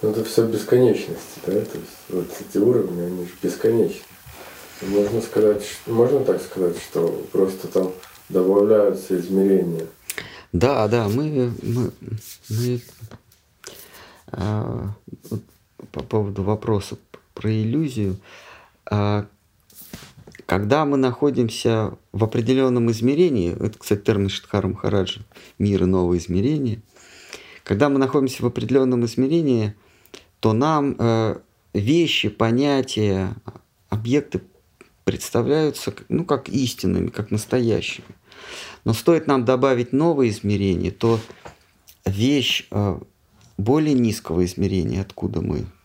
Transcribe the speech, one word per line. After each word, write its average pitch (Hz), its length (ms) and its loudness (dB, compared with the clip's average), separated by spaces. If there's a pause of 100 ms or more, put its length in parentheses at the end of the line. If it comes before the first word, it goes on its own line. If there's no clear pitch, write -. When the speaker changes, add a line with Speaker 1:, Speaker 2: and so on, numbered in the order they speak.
Speaker 1:
Ну, 107 100 0
это 110 120 -2
все 113 240 2
бесконечность, 113 960 0
да? 92 60 -4
То - 260 -4
есть - 200 -16 (100)
вот 87 200 -4 (120)
эти - 180 -6
уровни, 101 440 2
они 90 240 -6
же - 60 -14 (120)
бесконечны. 110 580 0 (800)
Можно 104 400 2
сказать, 107 420 2
ш-, - 280 -10
можно 127 300 4
так 98 200 0
сказать, 90 360 -2
что - 320 -2 (240)
просто 95 340 0
там 92 240 0 (380)
добавляются 98 920 4
измерения? 95 680 2 (680)
Speaker 2:
Да, 120 340 2
да, 110 220 2
мы, 127 520 0
мы, 117 300 -2 (580)
мы, 120 320 -2 (1500)
а, 107 600 -4 (420)
вот 110 120 -8 (500)
по 139 100 -10
поводу 101 420 -4
вопроса 104 520 -2
п-, - 240 -20 (140)
про - 180 -4
иллюзию. 110 680 -2 (720)
А, 104 380 0 (1160)
когда 107 400 2
мы 143 120 2
находимся 117 960 0 (180)
в 104 120 0
определенном 120 680 2
измерении, 120 640 2
это, - 240 -4
кстати, - 220 -2
термин 101 300 2
Штхара - 380 -2
Махараджа, 92 540 -2 (380)
мир 98 240 2
и - 20 2
новые 90 340 2
измерения. 110 600 -2 (840)
Когда 117 260 2
мы 139 100 2
находимся 135 420 0
в - 60 -2
определенном 123 580 2
измерении, 131 680 0 (640)
то 113 140 4
нам, 143 440 2
э, 113 380 2 (380)
вещи, 135 560 2
понятия, 113 1080 0 (540)
объекты 131 520 -2 (640)
представляются 139 880 0
к-, - 180 -16
ну, 143 160 0
как 147 240 -2
истинными, 92 600 -2
как - 200 -8
настоящими. - 800 -2 (800)
Но 113 80 2
стоит 160 340 2
нам 135 180 2
добавить 127 480 2
новое 139 360 4
измерение, 98 600 0
то 113 280 2 (840)
вещь, 120 680 0
э, 101 280 -2 (580)
более 147 360 2
низкого 104 520 0
измерения, 92 560 -2
откуда - 400 -6
мы 78 240 -4 (200)